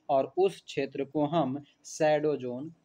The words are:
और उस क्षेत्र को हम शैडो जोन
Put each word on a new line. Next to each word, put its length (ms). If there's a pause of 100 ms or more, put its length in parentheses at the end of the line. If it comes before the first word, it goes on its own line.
और 280
उस 240
क्षेत्र 420
को 220
हम 380 (220)
शैडो 500
जोन 340 (160)